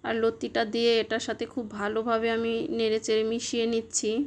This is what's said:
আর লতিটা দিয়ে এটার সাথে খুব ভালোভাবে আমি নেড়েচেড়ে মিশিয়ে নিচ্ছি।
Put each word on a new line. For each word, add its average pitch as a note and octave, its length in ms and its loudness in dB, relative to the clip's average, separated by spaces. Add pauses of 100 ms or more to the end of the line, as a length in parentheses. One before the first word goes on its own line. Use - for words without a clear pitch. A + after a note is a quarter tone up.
আর A3+ 180 -4
লতিটা A3+ 420 0 (100)
দিয়ে A#3 260 4
এটার A3 280 -2
সাথে A3+ 180 -4
খুব A3+ 260 -6
ভালোভাবে A3 560 0 (100)
আমি A#3 160 0 (240)
নেড়েচেড়ে A3 460 2
মিশিয়ে A#3 420 0
নিচ্ছি। A3+ 460 0 (160)